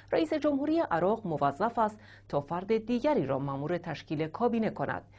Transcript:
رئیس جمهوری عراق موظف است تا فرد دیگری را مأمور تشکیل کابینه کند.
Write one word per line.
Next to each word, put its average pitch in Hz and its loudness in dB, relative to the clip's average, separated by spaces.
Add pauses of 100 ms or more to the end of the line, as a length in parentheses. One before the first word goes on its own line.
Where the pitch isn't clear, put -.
(120)
رئیس 320 2
جمهوری 302 2
عراق 190 0
موظف 160 0
است 214 0 (300)
تا 143 0
فرد 202 -2
دیگری 240 2
را 135 0
مأمور 139 -2
تشکیل 160 -4
کابینه 226 0
کند. - -4 (180)